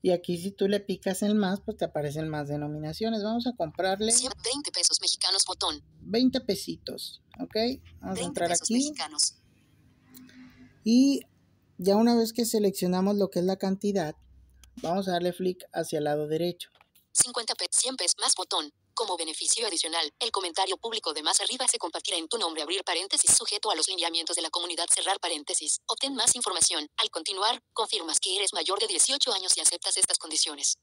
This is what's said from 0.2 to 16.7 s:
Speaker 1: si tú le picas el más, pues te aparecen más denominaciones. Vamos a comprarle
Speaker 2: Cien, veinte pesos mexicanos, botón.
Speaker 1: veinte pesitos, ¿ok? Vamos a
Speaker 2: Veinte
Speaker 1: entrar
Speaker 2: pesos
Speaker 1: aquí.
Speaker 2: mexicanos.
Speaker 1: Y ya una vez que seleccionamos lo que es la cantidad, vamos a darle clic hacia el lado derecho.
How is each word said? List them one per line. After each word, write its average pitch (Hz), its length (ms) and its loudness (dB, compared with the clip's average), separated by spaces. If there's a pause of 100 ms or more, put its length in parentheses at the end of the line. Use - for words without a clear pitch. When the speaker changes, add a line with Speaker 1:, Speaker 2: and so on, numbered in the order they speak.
Speaker 1:
si 180 140 -4
tú 196 160 0
le 202 140 2
picas 190 420 -2
el 208 140 4
más, 202 240 2
pues - 180 -8
te 175 60 0
aparecen 156 440 -2
más 147 200 -4
denominaciones. 151 720 -4
Vamos 233 240 -2
a 240 100 -2
comprarle 190 540 0
Speaker 2:
Cien, 233 220 2 (100)
veinte 277 300 -4
pesos - 280 0
mexicanos, - 460 0
botón. 170 360 -4 (180)
Speaker 1:
veinte 254 400 2
pesitos, - 840 -8 (180)
¿ok? - 140 -10
Vamos 240 480 -4
a 190 40 -12
Speaker 2:
Veinte 185 180 -4
Speaker 1:
entrar 175 260 -2
Speaker 2:
pesos 170 160 0
Speaker 1:
aquí. 220 80 0
Speaker 2:
mexicanos. 277 600 -2 (1500)
Speaker 1:
Y 262 380 6 (580)
ya 190 180 4
una 233 200 6
vez 226 160 4
que 240 120 0
seleccionamos 190 720 6
lo 190 140 4
que - 80 0
es 175 80 4
la 190 100 4
cantidad, 190 600 2 (640)
vamos 185 240 0
a 185 60 2
darle 175 200 2
clic 185 400 -2
hacia 165 260 -2
el 147 60 0
lado 147 220 0
derecho. 170 420 -2 (440)